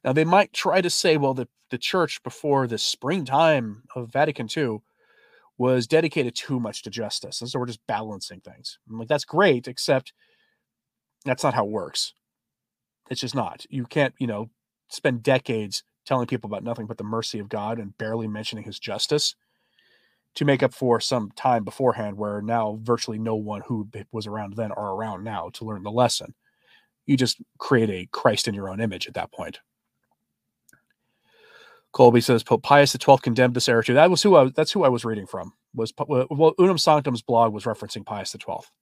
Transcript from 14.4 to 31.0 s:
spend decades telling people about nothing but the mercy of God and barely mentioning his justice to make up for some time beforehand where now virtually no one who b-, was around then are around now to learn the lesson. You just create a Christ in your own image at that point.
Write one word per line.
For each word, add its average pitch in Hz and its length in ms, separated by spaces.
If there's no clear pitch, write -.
spend 123 300
decades 113 600
telling 127 220
people 120 220
about 98 160
nothing 117 240
but 117 100
the - 60
mercy 110 360
of 101 80
God 107 300
and 101 220
barely 113 280
mentioning 107 360
his 101 160
justice 117 560
to - 100
make 139 200
up 123 100
for 120 260
some 113 360
time 120 280
beforehand 110 540
where 104 240
now 110 400
virtually 113 380
no 113 160
one 107 260
who 107 240
b-, 104 260
was 107 140
around 104 300
then 107 160
are 98 240
around 104 280
now 101 260
to - 140
learn 104 200
the 104 80
lesson. 120 420
You 139 120
just 123 240
create 113 320
a 90 200
Christ - 360
in 104 80
your 98 140
own 98 100
image 98 280
at - 60
that - 180
point. - 280